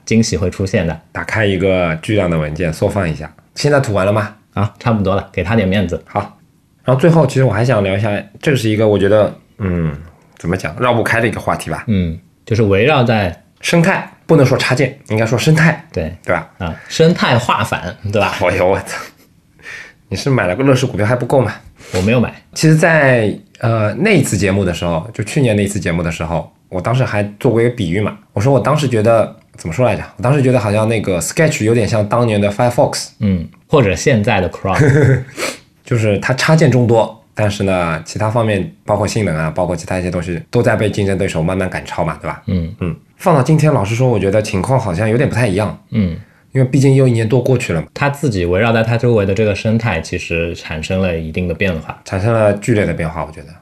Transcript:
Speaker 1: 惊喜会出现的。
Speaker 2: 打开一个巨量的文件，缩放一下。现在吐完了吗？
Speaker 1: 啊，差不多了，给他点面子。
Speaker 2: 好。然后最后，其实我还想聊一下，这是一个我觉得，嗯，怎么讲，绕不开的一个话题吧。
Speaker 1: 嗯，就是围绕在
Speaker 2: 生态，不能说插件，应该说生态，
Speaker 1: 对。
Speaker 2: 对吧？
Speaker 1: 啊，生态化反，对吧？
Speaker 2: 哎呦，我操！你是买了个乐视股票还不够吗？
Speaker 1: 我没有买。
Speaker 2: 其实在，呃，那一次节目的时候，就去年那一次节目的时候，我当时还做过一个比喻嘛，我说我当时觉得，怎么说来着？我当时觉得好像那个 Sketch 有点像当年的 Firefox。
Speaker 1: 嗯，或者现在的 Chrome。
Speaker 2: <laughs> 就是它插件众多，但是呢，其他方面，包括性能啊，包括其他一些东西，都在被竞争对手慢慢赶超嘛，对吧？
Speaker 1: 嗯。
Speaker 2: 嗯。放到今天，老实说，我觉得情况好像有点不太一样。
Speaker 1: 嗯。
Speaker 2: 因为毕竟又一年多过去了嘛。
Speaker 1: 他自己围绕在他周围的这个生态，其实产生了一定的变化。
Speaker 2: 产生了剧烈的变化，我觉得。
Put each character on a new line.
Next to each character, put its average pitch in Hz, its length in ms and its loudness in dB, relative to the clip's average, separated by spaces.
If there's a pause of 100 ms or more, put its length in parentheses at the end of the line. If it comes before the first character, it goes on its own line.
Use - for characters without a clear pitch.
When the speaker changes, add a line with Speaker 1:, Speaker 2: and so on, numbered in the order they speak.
Speaker 1:
惊 113 180 2
喜 101 140 -2
会 90 140 -2
出 95 160 -4
现 95 200 -2
的。 80 140 -6 (120)
Speaker 2:
打 85 120 -8
开 110 220 -2
一 98 120 0
个 90 440 0
巨 110 140 -4
量 92 140 0
的 85 80 0
文 76 180 -4
件， 80 180 -2
缩 98 160 -2
放 95 200 -2
一 76 60 -4
下。 76 180 -14 (200)
现 - 180 0
在 143 80 4
吐 113 140 -2
完 95 120 0
了 101 60 2
吗？ 104 240 -2 (180)
Speaker 1:
啊， 104 240 -2
差 - 140 -2
不 107 100 0
多 95 140 0
了， 95 160 -4
给 95 100 -4
他 95 140 -2
点 110 120 2
面 95 200 0
子。 85 180 -6
Speaker 2:
好。 - 320 -6 (460)
然 131 100 0
后 131 60 2
最 170 100 4
后， 160 160 4
其 135 100 -4
实 131 100 4
我 120 60 2
还 101 120 0
想 120 180 2
聊 98 140 0
一 101 60 -2
下， 104 200 -2 (200)
这 147 140 0
是 110 140 -2
一 107 60 0
个 110 100 2
我 104 140 4
觉 95 80 2
得， 98 260 4 (240)
嗯， 85 380 -2 (420)
怎 - 120 -6
么 90 80 0
讲， 82 220 -8
绕 123 140 2
不 117 80 2
开 113 200 0
的 120 60 2
一 104 40 0
个 - 80 -8
话 87 160 -2
题 - 160 -8
吧。 78 160 -6
Speaker 1:
嗯， 87 320 -2 (260)
就 - 100 -4
是 113 80 2
围 98 200 2
绕 143 180 4
在 110 420 0 (180)
Speaker 2:
生 170 200 2
态， 170 300 -2 (140)
不 165 100 4
能 143 100 6
说 135 120 2
插 - 180 -2
件， 131 320 -2
应 107 80 -2
该 110 100 0
说 113 140 0
生 156 160 2
态， 156 260 2 (120)
Speaker 1:
对。 85 200 -6 (120)
Speaker 2:
对 90 100 0
吧？ - 220 -6
Speaker 1:
啊， 85 180 -6 (140)
生 165 240 4
态 156 260 0
化 - 240 0
反， - 320 -6 (160)
对 104 100 0
吧？ 92 200 -2
Speaker 2:
哎 92 160 0
呦， 90 100 2
我 95 140 2
操！ - 200 -12 (1080)
你 98 80 -6
是 - 120 -4
买 120 160 2
了 90 100 0
个 127 80 -2
乐 139 120 4
视 127 100 0
股 - 120 -6
票 101 80 0
还 120 100 0
不 123 100 -4
够 135 160 2
吗？ 104 120 -4 (400)
Speaker 1:
我 92 80 0
没 101 100 2
有 127 80 2
买。 110 140 -2 (200)
Speaker 2:
其 - 160 0
实 156 60 6
在， 139 600 2 (240)
呃， 113 360 0
那 185 160 0
一 170 100 4
次 - 160 -2
节 92 140 2
目 98 120 2
的 87 80 0
时 82 140 -6
候， 85 280 -4
就 117 100 -6
去 143 180 -2
年 113 140 4
那 104 80 2
一 101 40 0
次 101 120 -6
节 87 120 -2
目 85 120 0
的 82 80 -2
时 82 120 -6
候， 80 280 -4 (180)
我 92 100 -8
当 110 140 -2
时 127 100 2
还 104 200 -2 (160)
做 120 120 2
过 110 80 2
一 117 40 4
个 120 80 2
比 110 180 -4
喻 87 100 -2
嘛， 104 180 -4 (160)
我 104 60 -2
说 127 140 2
我 131 60 4
当 135 180 2
时 151 100 -2
觉 113 140 0
得， 113 340 2 (200)
怎 - 120 -12
么 82 60 -6
说 123 120 0
来 107 100 0
着？ 80 80 -6 (140)
我 - 40 -12
当 120 120 2
时 147 80 2
觉 127 100 2
得 123 80 2
好 107 120 0
像 107 160 2
那 113 140 0
个 87 180 -2
Sketch 156 440 0
有 110 100 4
点 117 140 2
像 107 200 0
当 120 180 2
年 107 140 2
的 101 120 2
Firefox。 123 580 0 (100)
Speaker 1:
嗯， 92 280 0 (200)
或 151 140 4
者 95 140 2
现 110 280 2
在 107 160 0
的 87 100 -2
Chrome。 131 720 2 (220)
Speaker 2:
<laughs> - 380 -14
就 - 120 -4
是 107 220 2
它 - 160 -2
插 160 220 2
件 156 160 6
众 120 160 4
多， 110 360 2 (120)
但 107 140 0
是 101 140 -4
呢， 87 400 -2
其 - 140 -12
他 107 120 -2
方 113 140 0
面， 101 300 -2 (100)
包 104 140 0
括 107 80 0
性 110 180 -2
能 85 140 0
啊， 80 140 -2
包 87 160 -2
括 87 80 -4
其 82 100 -10
他 92 140 -4
一 - 20 -2
些 90 80 -4
东 90 120 -4
西， 82 280 -6
都 120 140 2
在 113 120 2
被 104 140 0
竞 98 160 -2
争 98 100 0
对 92 120 -2
手 80 160 -2
慢 90 120 -2
慢 95 140 -2
赶 80 160 -8
超 - 180 -6
嘛， 80 160 -4
对 82 80 -10
吧？ 78 200 -8
Speaker 1:
嗯。 90 320 -4
Speaker 2:
嗯。 85 160 -6 (220)
放 180 180 2
到 131 80 2
今 156 120 2
天， 156 160 4
老 107 140 0
实 107 80 -4
说， 127 160 0
我 117 80 2
觉 95 140 0
得 107 100 2
情 95 200 -2
况 127 180 0
好 104 140 -2
像 104 140 -2
有 110 80 0
点 127 140 0
不 - 60 -4
太 120 120 0
一 95 60 -2
样。 92 240 -2 (140)
Speaker 1:
嗯。 90 260 0 (360)
Speaker 2:
因 131 80 2
为 127 40 4
毕 131 140 0
竟 135 160 6
又 135 100 6
一 131 60 4
年 113 160 0
多 120 140 2
过 131 160 2
去 - 160 -4
了 80 80 0
嘛。 73 120 -14
Speaker 1:
他 143 160 -2
自 - 200 -2
己 95 160 0
围 90 160 2
绕 117 100 2
在 117 100 2
他 117 160 0
周 120 180 2
围 101 100 2
的 98 80 0
这 110 100 0
个 104 100 2
生 110 240 0
态， 107 220 -2
其 90 180 -8
实 85 380 -4
产 - 260 -10
生 95 200 -2
了 90 140 -2
一 80 140 -6
定 87 200 -4
的 85 40 -4
变 90 280 -2
化。 - 240 -14
Speaker 2:
产 98 140 -4
生 113 140 0
了 110 200 4
剧 104 200 -2
烈 107 120 2
的 82 80 -2
变 82 140 -4
化， 80 180 -6
我 76 60 -14
觉 78 100 -18
得。 71 60 -20 (140)